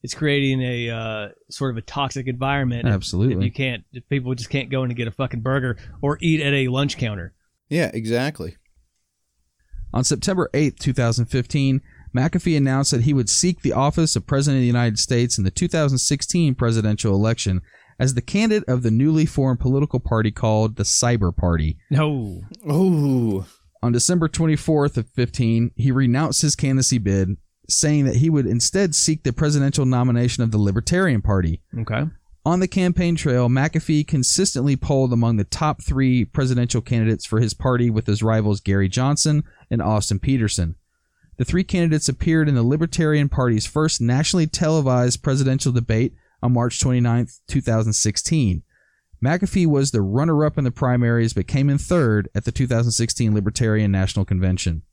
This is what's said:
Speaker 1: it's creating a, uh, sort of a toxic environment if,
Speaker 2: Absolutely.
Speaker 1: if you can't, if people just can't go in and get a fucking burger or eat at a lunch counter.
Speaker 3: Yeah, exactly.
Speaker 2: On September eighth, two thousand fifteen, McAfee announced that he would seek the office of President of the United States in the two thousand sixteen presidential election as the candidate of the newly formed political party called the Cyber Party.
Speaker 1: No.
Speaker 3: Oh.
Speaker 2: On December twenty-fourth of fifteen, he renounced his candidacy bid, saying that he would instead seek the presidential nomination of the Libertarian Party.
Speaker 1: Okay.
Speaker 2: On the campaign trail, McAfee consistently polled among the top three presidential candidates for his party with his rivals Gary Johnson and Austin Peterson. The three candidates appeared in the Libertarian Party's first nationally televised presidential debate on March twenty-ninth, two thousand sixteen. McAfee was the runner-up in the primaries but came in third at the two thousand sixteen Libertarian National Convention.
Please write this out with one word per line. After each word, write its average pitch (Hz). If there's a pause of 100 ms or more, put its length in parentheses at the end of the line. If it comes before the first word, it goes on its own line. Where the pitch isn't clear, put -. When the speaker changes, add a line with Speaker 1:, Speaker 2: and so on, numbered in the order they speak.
Speaker 1:
it's -
creating 139
a, 120
uh, 110 (220)
sort 135
of 113
a 110
toxic 135
environment 127
if, 110
Speaker 2:
Absolutely. 98
Speaker 1:
if 196
you -
can't, 127
if 127
people 131
just 120
can't 127
go 131
in 127
and 117
get 117
a -
fucking 120
burger 127 (260)
or 143
eat 160
at 143
a 135
lunch 139
counter. 101 (360)
Speaker 3:
Yeah, 147
exactly. 117 (1400)
Speaker 2:
On 123
September -
eighth, 143
two 135
thousand 117
fifteen, 135 (340)
McAfee 160
announced 135
that 127
he 143
would 123
seek -
the 143
office 147
of -
President 139
of -
the 123
United 120
States 120
in 104
the 92
two -
thousand 143
sixteen 151
presidential 113
election 101 (360)
as 131
the 120
candidate 214
of 123
the 113
newly 151
formed 131
political 135
party 110
called 110
the -
Cyber 113
Party. 80 (120)
Speaker 1:
No. 135 (260)
Speaker 3:
Oh. 143 (360)
Speaker 2:
On 120
December 165
twenty-fourth 151
of 113
fifteen, 117
he 131
renounced 131
his 147
candidacy 131
bid, 98 (320)
saying 147
that 131
he 156
would 143
instead 147
seek -
the 127
presidential 147
nomination 123
of 110
the 107
Libertarian 113
Party. 90 (180)
Speaker 1:
Okay. 110 (420)
Speaker 2:
On 175
the 180
campaign 180
trail, 123
McAfee 147
consistently 139
polled 135
among 117
the 101
top -
three 131
presidential 123
candidates 110
for 107
his 117
party 120
with 110
his 107
rivals 110
Gary 98
Johnson 147 (280)
and 117
Austin 101
Peterson. 107 (640)
The 127
three 180
candidates 165
appeared 160
in 143
the 117
Libertarian 151
Party's 120
first 156
nationally 143
televised 131
presidential 131
debate 117 (300)
on 123
March 120
twenty-ninth, 120
two 139
thousand 110
sixteen. 104 (640)
McAfee 180
was 139
the 107
runner-up 147
in 139
the 120
primaries 117
but 95
came 139
in 139
third 117
at 101
the 113
two 127
thousand 120
sixteen 113
Libertarian 107
National 95
Convention. 90